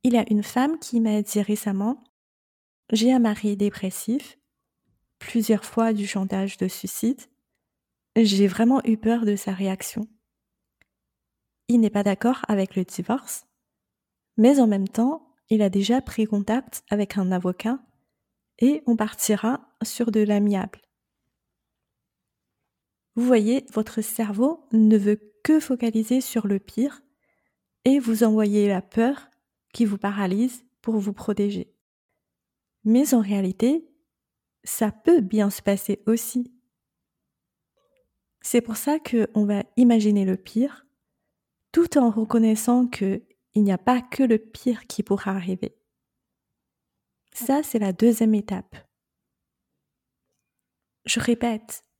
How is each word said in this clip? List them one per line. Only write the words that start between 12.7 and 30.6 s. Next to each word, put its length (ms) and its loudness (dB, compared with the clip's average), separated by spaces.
le 80 -2
divorce, 600 -8
mais 240 6
en 60 6
même 200 0
temps, 480 -4
il 120 2
a 80 2
déjà 320 0
pris 240 -4
contact 640 -4
avec 280 -2
un 140 0
avocat 480 -4
et 280 2
on 80 2
partira 720 -2
sur 280 -4
de 100 2
l'amiable. » 600 0
Vous 100 0
voyez, 480 4
votre 280 -4
cerveau 680 -2
ne 260 6
veut 360 0
que 160 4
focaliser 600 -2
sur 260 -4
le 100 0
pire 440 -6
et 160 4
vous 240 0
envoyez 460 2
la 120 0
peur 440 -2
qui 140 0
vous 140 -4
paralyse 680 -4